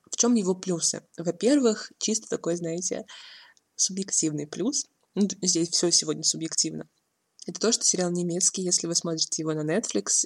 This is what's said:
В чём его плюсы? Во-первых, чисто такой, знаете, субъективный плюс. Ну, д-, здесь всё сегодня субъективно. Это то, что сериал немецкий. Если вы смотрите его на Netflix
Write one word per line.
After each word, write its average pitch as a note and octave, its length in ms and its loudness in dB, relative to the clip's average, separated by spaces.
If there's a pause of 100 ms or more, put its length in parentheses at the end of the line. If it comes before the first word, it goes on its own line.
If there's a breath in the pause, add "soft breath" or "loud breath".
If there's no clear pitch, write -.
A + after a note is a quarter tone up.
(100)
В - 60 -8
чём A#3+ 180 4
его F#3+ 200 2
плюсы? F#3 480 -2 (160)
Во-первых, G#3+ 800 2
чисто - 300 -2
такой, - 280 -2
знаете, E3+ 480 -4 (720 loud breath)
субъективный E3 720 -2
плюс. A3 400 -2 (280)
Ну, G3+ 120 4
д-, F#3 160 -4
здесь E3+ 260 2
всё - 220 2
сегодня D#3 320 2
субъективно. D#3+ 680 -2 (580)
Это F3+ 140 -8
то, A3 120 2
что - 120 -2
сериал F3+ 260 2
немецкий. F3 520 0
Если F3 240 0
вы E3+ 80 -2
смотрите E3 480 -2
его D#3 100 -2
на D#3 180 -2
Netflix G3+ 560 0